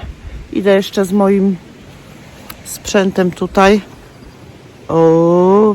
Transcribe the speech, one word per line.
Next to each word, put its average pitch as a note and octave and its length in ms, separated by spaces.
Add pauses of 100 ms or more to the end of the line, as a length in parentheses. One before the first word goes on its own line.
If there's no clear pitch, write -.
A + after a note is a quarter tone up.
(520)
idę G3 220
jeszcze G3 300
z F3+ 80
moim G3 440 (1080)
sprzętem F#3+ 680
tutaj. G3 500 (1080)
O, F3 880